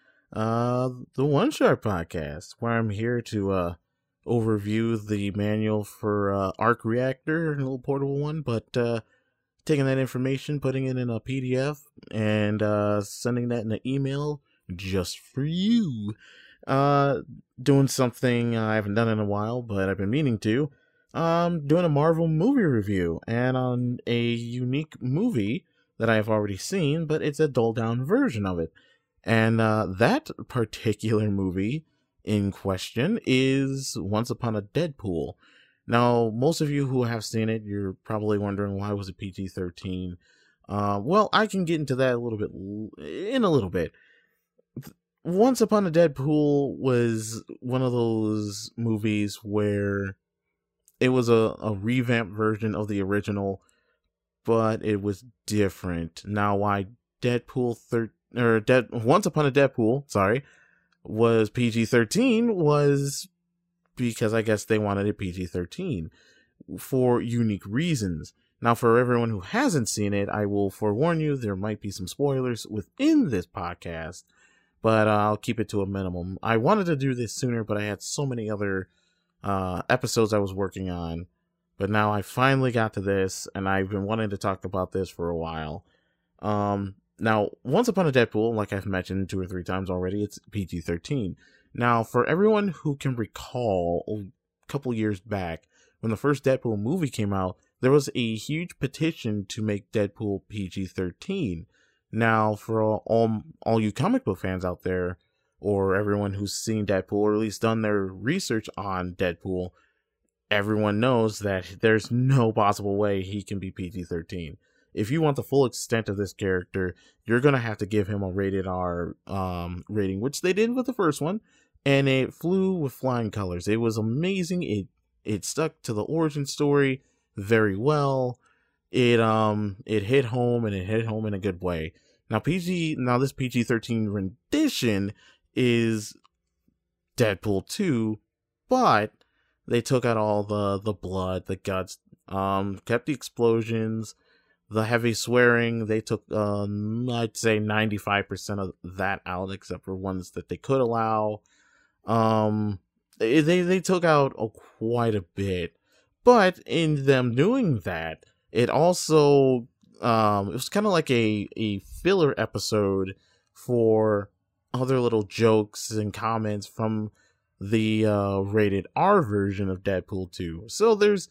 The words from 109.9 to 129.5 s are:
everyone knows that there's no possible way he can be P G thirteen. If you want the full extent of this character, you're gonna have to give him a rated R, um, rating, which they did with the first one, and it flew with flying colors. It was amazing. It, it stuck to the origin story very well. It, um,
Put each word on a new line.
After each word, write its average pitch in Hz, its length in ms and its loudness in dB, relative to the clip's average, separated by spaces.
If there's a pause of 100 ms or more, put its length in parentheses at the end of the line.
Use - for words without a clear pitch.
everyone 104 500 2
knows 113 400 2
that 95 400 -4
there's 110 300 2
no 123 420 4
possible 101 440 2
way 101 260 2
he 98 200 -6
can 101 160 -6
be 92 120 -8
P 92 200 -8
G 90 120 -8
thirteen. 82 560 -8 (360)
If 104 160 -2
you 160 100 0
want 147 160 2
the 117 60 -6
full 135 240 2
extent - 420 -4
of 98 80 -4
this 101 160 -4
character, 92 600 -2 (320)
you're 117 140 2
gonna 139 180 4
have 113 200 -6
to 98 80 -4
give 101 220 0
him 101 140 -4
a 95 80 -4
rated 98 360 -2
R, 90 480 -4 (120)
um, 90 640 -6
rating, 98 300 -2
which 135 200 -4
they 180 140 0
did 226 200 0
with 254 120 -4
the 262 80 -6
first 165 260 0
one, 180 220 -4 (420)
and 139 240 4
it 131 240 2
flew 190 400 0
with 151 220 -4
flying 120 360 -2
colors. 90 380 -4
It 107 80 2
was 113 220 0
amazing. 175 640 -2
It, 104 240 -4 (360)
it 104 220 -4
stuck - 380 -4
to 123 100 -6
the 104 120 -2
origin 151 420 -2
story 143 560 2 (340)
very 104 400 4
well. 135 640 0 (520)
It, 120 300 4
um, 107 640 2